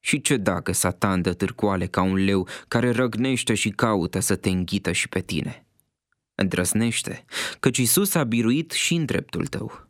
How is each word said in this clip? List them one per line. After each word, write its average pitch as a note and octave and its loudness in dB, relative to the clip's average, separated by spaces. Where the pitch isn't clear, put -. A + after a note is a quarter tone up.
Și C#3+ 0
ce C#3 2
dacă F#2 0
Satan F#2 2
dă F2 0
târcoale F#2+ 0
ca F#2 0
un F#2+ 2
leu F#2+ 2
care B2 2
răgnește A#2+ 0
și G#2 0
caută G2 0
să F#2+ 2
te - -2
înghită F#2 0
și - -2
pe F#2 -2
tine? - -6
Îndrăznește, G2 -2
căci C3 0
Iisus A2+ 2
a D#3+ 2
biruit A#2 0
și - 0
în E3 2
dreptul - -4
tău. - -8